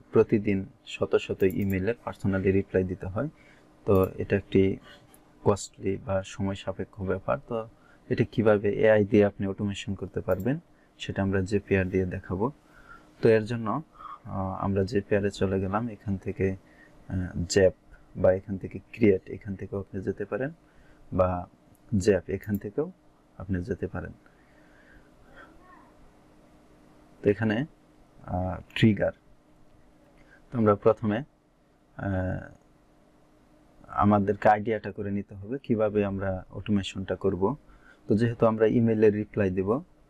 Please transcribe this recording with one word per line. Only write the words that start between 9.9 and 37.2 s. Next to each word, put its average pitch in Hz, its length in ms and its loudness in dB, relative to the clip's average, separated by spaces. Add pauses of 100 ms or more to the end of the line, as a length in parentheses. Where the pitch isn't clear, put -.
করতে 95 260 -8
পারবেন, 101 380 -2 (400)
সেটা - 240 -6
আমরা 95 180 0
জেপিআর 95 480 0
দিয়ে 95 160 0
দেখাবো। 95 480 -4 (680)
তো 131 80 4
এর 110 160 6
জন্য, 117 380 -4 (420)
আহ, 98 120 -8
আমরা 95 480 -2
জেপিআর 101 400 0
এ 101 60 0
চলে 95 300 -2
গেলাম। 101 280 -2
এখান 101 280 -6
থেকে, 95 400 -2 (520)
আহ, 90 400 -4
জ্যাপ 92 260 6 (420)
বা 92 160 4
এখান 95 260 -4
থেকে 95 200 -12 (140)
ক্রিয়েট, 101 380 4
এখান 101 260 -10
থেকেও 101 240 -8
আপনি 95 200 -10
যেতে 95 240 -6
পারেন, 123 260 -6 (600)
বা 90 360 0 (500)
জ্যাপ 92 320 2
এখান 98 280 -4
থেকেও 147 340 -6 (460)
আপনি 90 260 -6
যেতে 92 220 -6
পারেন। - 260 -10 (3000)
তো - 80 4
এখানে, 110 360 0 (600)
আহ, 90 340 -6 (140)
ট্রিগার। - 380 2 (1400)
তো 127 80 -8
আমরা 107 160 6
প্রথমে, 110 480 2 (760)
আহ, 92 560 -4 (1400)
আমাদেরকে 101 600 2
আইডিয়াটা 107 440 2
করে 101 180 -8
নিতে 101 240 -8
হবে 101 240 -10
কিভাবে 107 460 2
আমরা 95 460 -4
অটোমেশনটা 95 640 -4
করব। 95 400 0 (520)